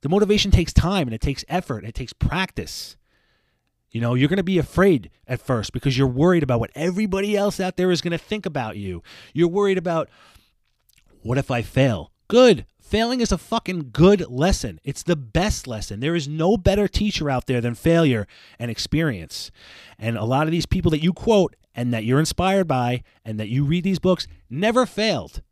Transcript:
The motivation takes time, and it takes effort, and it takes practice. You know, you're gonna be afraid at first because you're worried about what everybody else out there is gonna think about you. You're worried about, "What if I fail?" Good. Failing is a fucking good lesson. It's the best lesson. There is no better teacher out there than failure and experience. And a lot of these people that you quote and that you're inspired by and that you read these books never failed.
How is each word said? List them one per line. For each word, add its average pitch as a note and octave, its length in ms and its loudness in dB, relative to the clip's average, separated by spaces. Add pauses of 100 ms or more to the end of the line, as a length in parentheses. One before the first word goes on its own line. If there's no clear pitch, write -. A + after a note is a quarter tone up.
The C#3+ 60 -6
motivation G3+ 420 2
takes F3 220 4
time, F3 360 2
and A2 60 -6
it A2+ 60 -8
takes - 260 -4
effort, D3 340 -4
and G2+ 60 -14
it A2+ 80 -12
takes B2+ 200 -10
practice. - 840 -4 (920)
You A#2 100 -6
know, A#2+ 140 0
you're C3+ 160 2
gonna G3 120 0
be F#3 140 0
afraid E3 540 2 (160)
at B2 160 -6
first A2+ 320 -4
because B2+ 240 -2
you're C#3 80 4
worried D3+ 360 2
about B2+ 160 0
what A2+ 160 -4
everybody G3 600 -2
else G3+ 240 0
out F#3 160 -4
there F3+ 140 2
is F3 100 2
gonna E3+ 160 -4
think G#3 300 -6
about A#2 320 -6
you. F#2 240 -8 (320)
You're E3+ 140 2
worried G3 280 2
about, E3 320 -2 (1120)
"What A#2+ 160 -4
if C#3 140 -4
I B2 100 0
fail?" B2+ 520 0 (160)
Good. A3 360 6 (160)
Failing A#3 400 -2
is A3+ 100 0
a G3 60 0
fucking F3+ 560 -6
good F3 380 4
lesson. C#3 540 -2
It's - 180 -8
the E3+ 140 0
best D3 500 -2
lesson. G#2+ 340 -8
There D#3+ 160 -2
is D3 100 -4
no D#3+ 300 2
better G3 320 2
teacher G3 400 -2
out B2+ 180 -2
there B2 140 0
than A#2 140 -4
failure D3 520 2 (320)
and A#2+ 120 -6
experience. A#2+ 800 -4 (480)
And A#2 180 -4
a G2+ 80 -4
lot C3+ 220 0
of D#3+ 40 -2
these E3 140 0
people F3 280 -2
that D#3 100 -2
you F3+ 100 2
quote G3+ 440 2 (180)
and A#2+ 180 -2
that A2+ 140 -2
you're C3 140 2
inspired F#3 460 0
by B2 360 -2 (200)
and A2 160 -8
that G#2+ 120 -6
you C3+ 140 0
read E3 200 0
these F#3+ 140 0
books F#3 280 0 (220)
never G#3+ 380 0
failed. F#3+ 640 -4